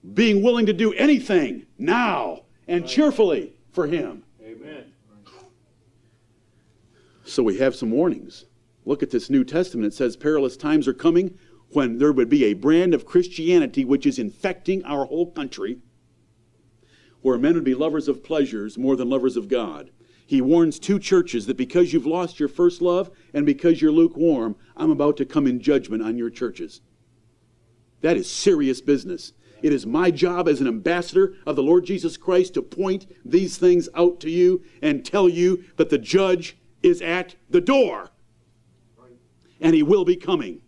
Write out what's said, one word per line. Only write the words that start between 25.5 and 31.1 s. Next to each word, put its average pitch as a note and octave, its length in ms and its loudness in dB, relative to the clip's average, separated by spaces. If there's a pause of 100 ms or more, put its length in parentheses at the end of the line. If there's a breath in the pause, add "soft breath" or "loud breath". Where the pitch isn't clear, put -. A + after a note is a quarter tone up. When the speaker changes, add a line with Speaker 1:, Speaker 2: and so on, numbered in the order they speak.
Speaker 1:
judgment A2+ 420 0
on A2+ 140 -4
your A#2 140 -6
churches. A2+ 500 -10 (1200)
That D#3 160 2
is F#2+ 120 -6
serious C#3+ 520 0
business. B2 540 -4 (280 soft breath)
It D3+ 100 2
is B2+ 140 -2
my E3 240 0
job F3 380 0
as C#3+ 120 0
an C3+ 60 0
ambassador F3 680 0 (120)